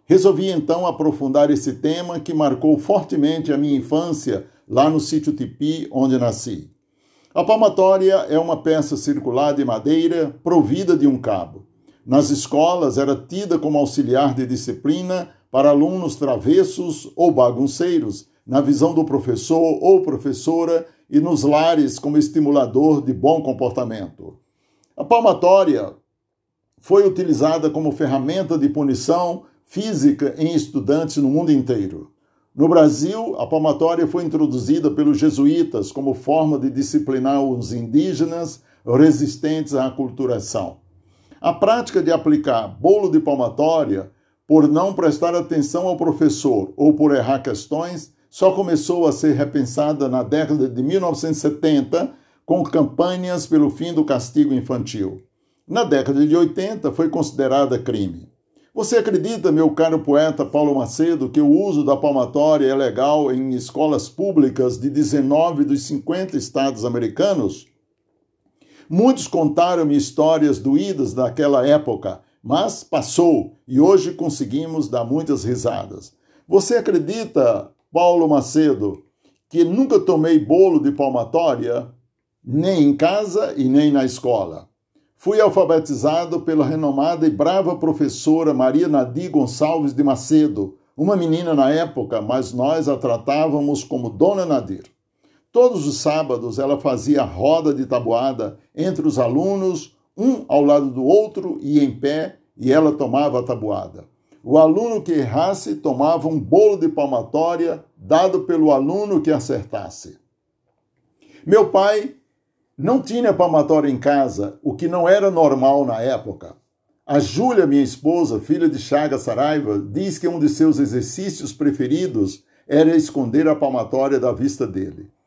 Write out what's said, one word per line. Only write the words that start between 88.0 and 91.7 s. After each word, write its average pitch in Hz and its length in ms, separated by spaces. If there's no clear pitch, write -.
Maria 131 340
Nadir 139 420
Gonçalves 151 640
de 127 120
Macedo, 131 720
uma 185 220
menina 165 360
na 135 160
época, 147 520